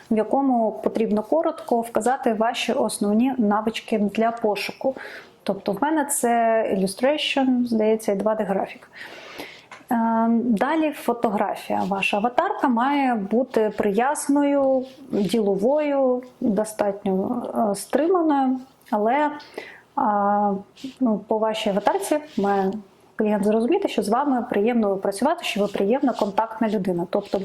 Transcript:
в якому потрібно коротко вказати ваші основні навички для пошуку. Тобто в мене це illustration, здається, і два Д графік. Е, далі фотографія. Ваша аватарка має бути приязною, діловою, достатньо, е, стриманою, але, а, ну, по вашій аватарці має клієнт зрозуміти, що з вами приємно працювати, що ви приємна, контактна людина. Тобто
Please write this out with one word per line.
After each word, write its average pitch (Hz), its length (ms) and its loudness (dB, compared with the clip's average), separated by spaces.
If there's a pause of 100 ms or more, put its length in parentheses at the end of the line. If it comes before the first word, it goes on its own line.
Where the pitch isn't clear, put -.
(100)
в 226 60 2
якому 226 560 2
потрібно 214 500 -2
коротко 311 580 0
вказати 233 540 0
ваші 226 380 -2
основні 220 640 0
навички 220 600 0
для 208 320 0
пошуку. 226 640 -2 (480)
Тобто 196 300 -4
в 196 100 -4
мене 302 220 2
це 240 260 -2 (480)
illustration, 254 880 0
здається, 220 460 2
і 196 40 0
два 208 180 0
Д 220 100 -2
графік. - 460 -4 (1000)
Е, 226 400 2
далі 254 640 2
фотографія. 208 960 -2
Ваша 196 280 -2
аватарка 247 520 0
має 269 460 2
бути 220 600 0
приязною, 269 1080 2 (260)
діловою, 247 1120 0 (180)
достатньо, 208 1000 -2 (280)
е, 202 40 0
стриманою, 277 840 2 (300)
але, 240 400 0 (640)
а, 208 560 2 (480)
ну, 220 180 2 (100)
по 220 100 2
вашій 220 320 -2
аватарці 302 480 0 (180)
має 196 360 2 (440)
клієнт 208 280 0
зрозуміти, 240 440 2
що - 140 -2
з 190 60 -4
вами 247 420 0
приємно 208 460 2
працювати, 208 480 -2
що - 160 -4
ви 202 60 2
приємна, 208 460 0
контактна 220 560 -2
людина. 185 420 0
Тобто 202 340 -2